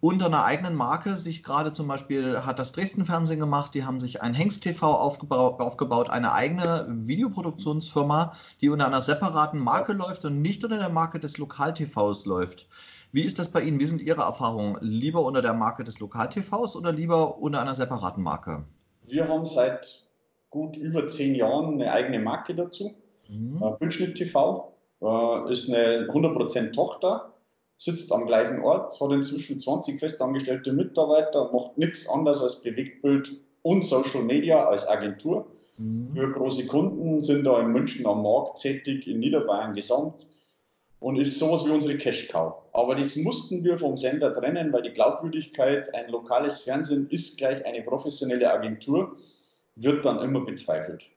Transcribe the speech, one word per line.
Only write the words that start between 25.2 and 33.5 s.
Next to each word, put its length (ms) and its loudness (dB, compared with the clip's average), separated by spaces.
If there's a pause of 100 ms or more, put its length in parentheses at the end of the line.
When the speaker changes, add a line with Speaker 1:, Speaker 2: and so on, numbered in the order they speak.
Speaker 2:
ist 200 -2
eine 400 4
hundert 220 4
Prozent 400 -2
Tochter, 580 -2 (460)
sitzt 320 -4
am 160 2
gleichen 360 4
Ort, 380 0
hat 120 0
inzwischen 480 -2
zwanzig 400 -4
festangestellte 720 -2
Mitarbeiter, 800 2
macht 260 -2
nichts 300 -2
anderes 320 2
als 220 -2
Bewegtbild 720 0 (300)